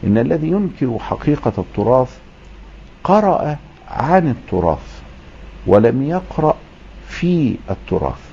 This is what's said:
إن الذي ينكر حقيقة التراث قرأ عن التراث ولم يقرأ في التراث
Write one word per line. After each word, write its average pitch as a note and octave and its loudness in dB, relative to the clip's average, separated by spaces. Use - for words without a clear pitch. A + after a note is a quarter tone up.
إن G2+ 4
الذي D3+ 0
ينكر D#3+ -2
حقيقة C#3+ -2
التراث A#2 0
قرأ F3+ 2
عن E3 2
التراث E2+ -2
ولم A#2 4
يقرأ D#3+ 0
في E3+ 0
التراث E2+ -4